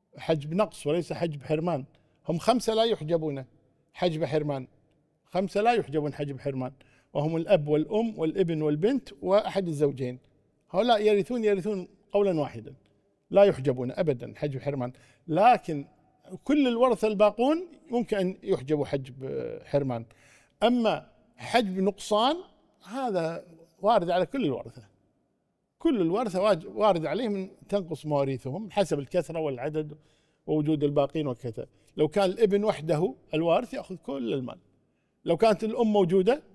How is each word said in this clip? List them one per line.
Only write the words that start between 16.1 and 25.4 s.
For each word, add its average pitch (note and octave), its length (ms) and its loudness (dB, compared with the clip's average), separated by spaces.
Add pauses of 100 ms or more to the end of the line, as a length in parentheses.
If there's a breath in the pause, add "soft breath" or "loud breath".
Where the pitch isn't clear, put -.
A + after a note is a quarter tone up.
كل C#4+ 240 4
الورثة A#3 400 2
الباقون A3+ 600 2 (220)
ممكن A#3 260 -2
أن F#3 260 0
يحجبوا D3 440 0
حجب C3 280 -6 (500)
حرمان. C3 400 -2 (580 soft breath)
أما A3+ 480 2 (260)
حجب F#3+ 420 -2
نقصان G#3 580 0 (460)
هذا F#3+ 640 -4 (340)
وارد F#3+ 300 4
على F3+ 160 2
كل C4+ 180 -2
الورثة، B2+ 380 -4 (960)